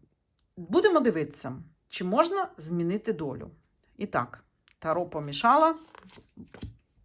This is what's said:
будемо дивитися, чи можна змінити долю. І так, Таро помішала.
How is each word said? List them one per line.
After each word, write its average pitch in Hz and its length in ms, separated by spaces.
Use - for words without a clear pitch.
будемо 311 420
дивитися, 160 560
чи - 140
можна 339 540
змінити 175 560
долю. 151 380
І 208 80
так, - 380
Таро 160 260
помішала. 202 720